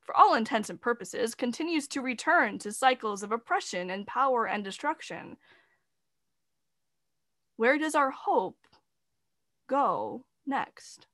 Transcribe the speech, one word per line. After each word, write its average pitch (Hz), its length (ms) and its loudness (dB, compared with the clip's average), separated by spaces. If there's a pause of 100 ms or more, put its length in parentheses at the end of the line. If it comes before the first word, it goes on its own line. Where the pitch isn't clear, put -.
for - 160 -6
all 381 160 8
intents 226 380 0
and - 100 -10
purposes, 226 540 -2
continues 302 540 -2
to 285 120 -4
return 254 600 2
to 208 120 -10
cycles 220 500 0
of 208 100 -6
oppression 226 580 -4
and 196 160 -8
power 254 400 2
and 208 180 -2
destruction? 196 720 -8 (2250)
Where 247 200 4
does 311 180 -2
our 277 160 4
hope - 560 -2 (1000)
go 220 580 0 (220)
next? - 680 -8